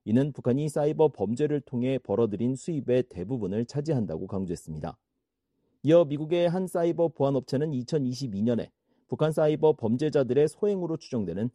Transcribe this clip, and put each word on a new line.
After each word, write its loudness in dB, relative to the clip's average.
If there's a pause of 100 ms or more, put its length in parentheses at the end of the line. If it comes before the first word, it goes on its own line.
이는 2
북한이 0
사이버 2
범죄를 -2
통해 -2
벌어들인 0
수입의 0
대부분을 -4
차지한다고 -4
강조했습니다. -8 (840)
이어 6
미국의 -2
한 -2
사이버 0
보안업체는 -2
이천이십이 -4
년에 0 (380)
북한 -2
사이버 4
범죄자들의 2
소행으로 -2
추정되는 -4